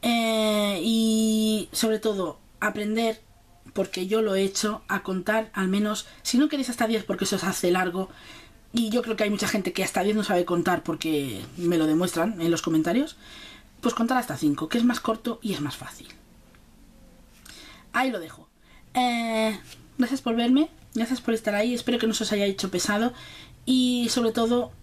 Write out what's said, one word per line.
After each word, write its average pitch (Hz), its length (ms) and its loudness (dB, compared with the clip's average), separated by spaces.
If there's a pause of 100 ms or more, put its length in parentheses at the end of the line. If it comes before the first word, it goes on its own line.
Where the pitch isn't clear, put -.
eh, 214 800 2
y 220 880 2
sobre 220 260 0
todo 202 400 -2 (220)
aprender, 214 640 -2 (500)
porque 185 340 -2
yo 220 160 2
lo 202 120 0
he 190 80 2
hecho, 208 460 -2
a 196 140 -2
contar 214 520 -2
al 190 140 0
menos, 208 380 0 (160)
si - 160 2
no 302 100 6
queréis 269 220 -2
hasta 233 160 0
diez, 220 180 0
porque 196 200 -2
eso 190 140 0
se 175 80 -4
hace 180 240 0
largo, 185 400 0 (640)
y 226 160 2
yo 240 120 2
creo 226 140 -4
que 220 80 2
hay 208 60 2
mucha 202 180 0
gente 185 240 -2
que 190 120 0
hasta 190 180 0
diez 214 140 2
no 208 80 0
sabe 175 200 2
contar 175 380 0
porque 147 580 -2 (160)
me 170 220 2
lo 156 80 4
demuestran 170 540 0
en 165 100 2
los 165 100 2
comentarios, 170 560 0 (640)
pues - 140 0
contar 233 240 2
hasta 151 180 -4
cinco, 147 320 0
que 240 100 0
es 233 60 4
más 240 160 4
corto 226 420 -2
y 196 120 -2
es 147 60 -4
más 143 160 -4
fácil. - 320 -16 (1800)
Ahí 254 180 2
lo 208 80 -6
dejo. - 300 -14 (460)
Eh, 226 640 0 (380)
gracias 262 240 0
por 233 140 -2
verme, 254 360 4 (240)
gracias 233 260 -2
por 226 140 0
estar 214 200 -2
ahí, 220 180 0
espero 240 260 0
que 226 100 0
no 214 60 0
se 220 100 -2
os 208 80 -2
haya 202 140 2
hecho 196 240 -2
pesado 208 420 0 (520)
y 247 460 2
sobre 226 220 2
todo 240 400 2 (100)